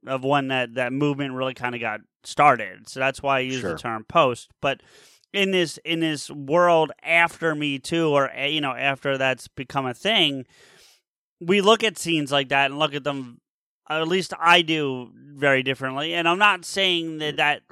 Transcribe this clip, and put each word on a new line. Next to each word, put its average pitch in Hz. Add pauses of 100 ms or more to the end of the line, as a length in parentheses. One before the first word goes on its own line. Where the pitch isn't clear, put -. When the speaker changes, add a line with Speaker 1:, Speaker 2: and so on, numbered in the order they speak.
Speaker 1:
of 131
when 139
that, 123
that 123
movement 143
really 131
kinda 120
got 110 (240)
started. 110
So -
that's 131
why 135
I -
use 127
Speaker 2:
Sure. 95
Speaker 1:
the 80
term 113
post. 135 (100)
But 135 (500)
in 196
this, 180
in 165
this 156
world 156 (100)
after 165
Me 147
Too, 165
or, 139
eh, 135
you 151
know, 135
after 135
that's 131
become 160
a 123
thing, 156 (920)
we 190
look 214
at 208
scenes 156
like 139
that 139
and 139
look 147
at 143
them, 135 (500)
at 160
least 180
I 170
do, 147
very 139
differently. 135
And 170
I'm 175
not 196
saying 170
that 151
that, 147